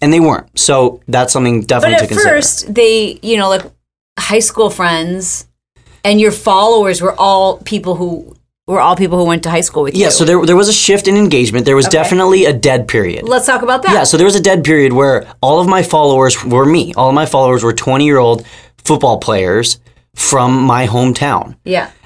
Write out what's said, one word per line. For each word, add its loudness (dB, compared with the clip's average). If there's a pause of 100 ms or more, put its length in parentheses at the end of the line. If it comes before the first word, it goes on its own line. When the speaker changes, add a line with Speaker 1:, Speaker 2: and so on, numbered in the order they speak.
Speaker 1:
And 2
they 2
weren't. 0 (120)
So 0
that's -2
something -2
definitely 0
Speaker 2:
But 4
Speaker 1:
to 0
Speaker 2:
at -6
Speaker 1:
consider. 0
Speaker 2:
first, -4
they, 0
you -2
know, 0
like, -2 (560)
high -2
school 0
friends -6 (580)
and 2
your 4
followers 0
were -2
all 0
people -6
who, -8 (320)
were -2
all 2
people 0
who 2
went -2
to -6
high -2
school -4
with -4
Speaker 1:
Yeah, 2
Speaker 2:
you. 0
Speaker 1:
so 0
there, 2
there 4
was 2
a 0
shift 0
in 2
engagement. 0
There 2
was 2
Speaker 2:
Okay. 0
Speaker 1:
definitely 2
a 2
dead 0
period. -4
Speaker 2:
Let's 0
talk 0
about -2
that. 2
Speaker 1:
Yeah, 2
so 0
there 4
was 4
a 0
dead 2
period 2
where 2 (160)
all 2
of 0
my 2
followers 2
were 0
me. 0
All 2
of 0
my 0
followers 0
were 0
twenty-year-old 0 (360)
football 0
players -2 (340)
from 0
my 0
hometown. -4
Speaker 2:
Yeah. -6 (160)